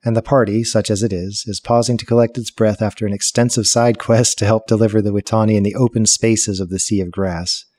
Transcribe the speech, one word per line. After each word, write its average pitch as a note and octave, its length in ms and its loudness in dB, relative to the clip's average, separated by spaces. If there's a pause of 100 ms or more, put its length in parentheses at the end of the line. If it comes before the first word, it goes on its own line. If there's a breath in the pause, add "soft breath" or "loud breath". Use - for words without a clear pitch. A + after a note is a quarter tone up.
And A2+ 120 0
the A2 40 2
party, A2+ 440 2
such A2 260 -2
as G#2 140 0
it G#2 80 -2
is, F#2 340 -8
is G2+ 140 -8
pausing A#2+ 380 0
to - 80 -10
collect A#2 300 2
its A#2 140 -8
breath G#2+ 320 0
after G#2+ 240 -4
an G2+ 60 -2
extensive A#2 560 0
side A#2 280 2
quest A#2 420 2
to G#2+ 60 0
help A2 220 2
deliver A2 340 2
the G#2 120 -2
Witani A2 420 2
in G2+ 80 2
the G2+ 140 0
open A#2+ 300 2
spaces G#2+ 520 0
of F#2+ 100 -4
the F#2 120 -6
Sea G2+ 200 -2
of F2 120 -6
Grass. F2+ 540 -4 (120)